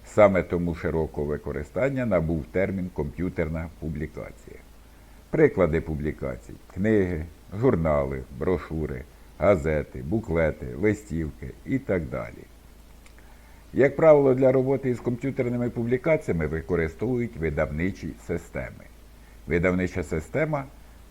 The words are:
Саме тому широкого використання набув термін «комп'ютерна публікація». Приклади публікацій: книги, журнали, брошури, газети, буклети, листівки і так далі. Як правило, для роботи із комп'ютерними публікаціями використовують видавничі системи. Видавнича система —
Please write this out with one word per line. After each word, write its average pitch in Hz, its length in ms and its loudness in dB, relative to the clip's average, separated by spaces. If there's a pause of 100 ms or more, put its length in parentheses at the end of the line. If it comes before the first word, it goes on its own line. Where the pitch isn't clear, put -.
Саме 95 380 6
тому 85 320 -2
широкого 78 520 -2
використання 73 800 -4
набув 82 460 0
термін 92 420 -2
«комп'ютерна 80 760 -4 (100)
публікація». - 800 -10 (720)
Приклади 92 520 4
публікацій: 71 720 -6 (200)
книги, 92 520 2 (340)
журнали, 76 640 2 (160)
брошури, 76 640 -4 (340)
газети, 78 640 0
буклети, 80 640 -2 (160)
листівки 80 720 -2 (140)
і 131 140 -2
так 90 260 -2
далі. 60 380 -10 (1300)
Як 139 220 4
правило, 147 380 8
для 131 180 6
роботи 131 380 2
із 120 100 -2
комп'ютерними 123 720 -2
публікаціями 120 760 0
використовують 87 920 -2
видавничі 78 760 -2 (140)
системи. - 580 -8 (640)
Видавнича 90 560 0
система — 139 600 -4 (480)